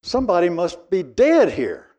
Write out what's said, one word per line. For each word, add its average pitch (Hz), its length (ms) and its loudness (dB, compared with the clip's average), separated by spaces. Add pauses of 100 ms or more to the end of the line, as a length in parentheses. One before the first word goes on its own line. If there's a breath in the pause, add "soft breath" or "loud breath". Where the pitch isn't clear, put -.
Somebody 196 460 0
must 170 420 -6
be 185 140 -2
dead 247 480 2
here. 107 340 -6 (120)